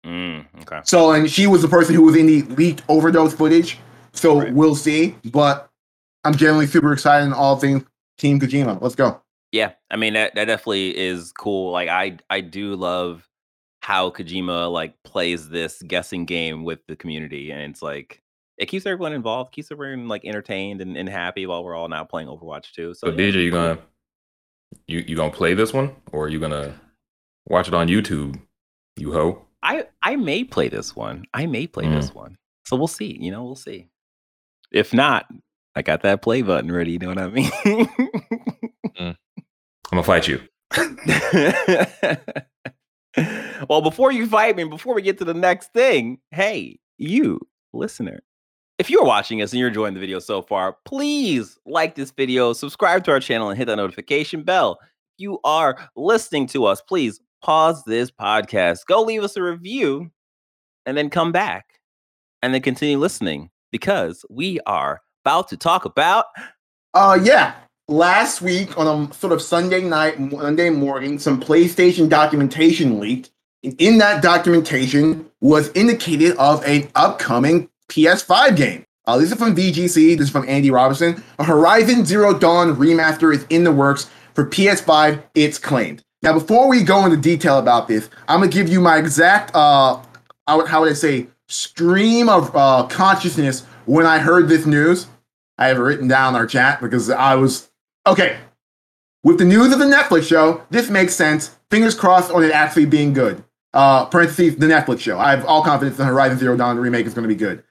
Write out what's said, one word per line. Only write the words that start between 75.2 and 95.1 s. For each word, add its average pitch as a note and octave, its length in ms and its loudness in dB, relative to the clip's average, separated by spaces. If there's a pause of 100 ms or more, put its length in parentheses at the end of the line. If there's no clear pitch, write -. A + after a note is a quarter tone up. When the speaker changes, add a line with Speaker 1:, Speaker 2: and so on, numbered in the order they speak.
Speaker 2:
was D3+ 340 4
indicated F3 640 0
of D3 280 2
an C#3+ 300 0
upcoming D3+ 720 0 (180)
P D#3 200 2
S F#3+ 140 2
five A3+ 360 4
game. G#2+ 260 -2 (220)
Uh, A#2+ 120 0
this E3 140 2
is A3+ 60 -4
from A3+ 180 0
V F#3 160 0
G E3+ 160 -2
C. E3 280 6
This D3 100 0
is C3 60 -2
from C3 180 -2
Andy C#3 200 2
Robinson. E3 540 0 (160)
A D3+ 60 -2
Horizon G3+ 600 4
Zero G3+ 320 2
Dawn E3+ 380 4
remaster D#3 580 2
is C#3+ 160 -4
in E3 140 2
the E3 80 4
works C#3 380 0 (240)
for D3 120 0
P F#3+ 220 0
S G3 140 2
five, D3+ 400 4 (120)
it's D3+ 240 2
claimed. F#2+ 460 -4 (180)
Now, D#3+ 120 2
before A3 340 4
we B3 160 4
go F#3+ 220 4
into E3+ 100 4
detail D3 420 2
about A#2+ 300 2
this, A2 220 -2 (180)
I'm F3 140 2
gonna F3 100 2
give F3+ 160 0
you F3+ 140 2
my E3 160 4
exact, E3+ 580 2
uh, C#3 460 4 (440)
I D3+ 100 2
would, D#3+ 120 2
how D#3+ 140 2
would D#3+ 80 2
I D3 40 0
say, C#3+ 340 -2 (200)
stream G#3+ 800 0
of, F#3 260 2
uh, C3+ 340 4
consciousness E3+ 800 0 (200)
when D#3+ 200 4
I D#3+ 140 4
heard E3 300 4
this D#3+ 160 4
news. D#3 420 2 (500)